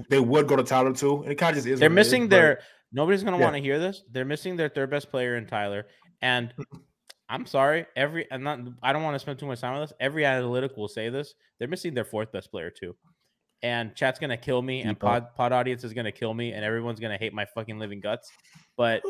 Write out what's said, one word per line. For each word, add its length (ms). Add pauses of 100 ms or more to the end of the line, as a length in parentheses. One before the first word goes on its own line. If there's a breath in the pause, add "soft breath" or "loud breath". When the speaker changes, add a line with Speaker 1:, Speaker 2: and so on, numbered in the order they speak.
Speaker 1:
they, 100
they 20
would 280
go 80
to 80
Tyler 300
too, 300
and 80
it 60
kinda 180
just 120
is 120
Speaker 2:
they're 100
Speaker 1:
what 80
it 40
is, 60
Speaker 2:
missing 160
Speaker 1:
but 120
Speaker 2:
their, 240 (340 loud breath)
nobody's 300
gonna 140
Speaker 1:
Yeah. 80
Speaker 2:
wanna 140
hear 180
this. 320
They're 140
missing 320
their 140
third 200
best 220
player 240
in 100
Tyler. 420 (340 soft breath)
And 360
Speaker 1:
Mm-hmm. 200 (540)
Speaker 2:
I'm 140
sorry, 400 (100)
every, 360
and 120
not, 160 (220)
I 120
don't 100
wanna 160
spend 180
too 80
much 160
time 140
on 60
this. 180
Every 260
analytic 520
will 100
say 220
this. 260 (220)
They're 100
missing 260
their 120
fourth 260
best 180
player 200
too. 260 (680)
And 320
chat's 260
gonna 180
kill 240
me, 220
and 80
Speaker 3:
Depot. 160
Speaker 2:
pod, 280
pod 160
audience 320
is 80
gonna 220
kill 200
me, 200
and 100
everyone's 380
gonna 160
hate 160
my 100
fucking 340
living 220
guts. 320 (460 soft breath)
But, 320